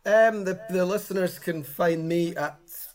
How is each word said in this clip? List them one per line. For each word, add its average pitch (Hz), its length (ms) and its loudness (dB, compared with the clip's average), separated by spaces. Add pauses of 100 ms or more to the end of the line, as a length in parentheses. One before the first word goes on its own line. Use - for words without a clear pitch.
Um, 220 380 4
the, 185 140 -4 (120)
the 180 160 2
listeners 190 520 -2
can 160 240 -4
find 165 460 0
me 170 260 0
at 147 240 -6 (360)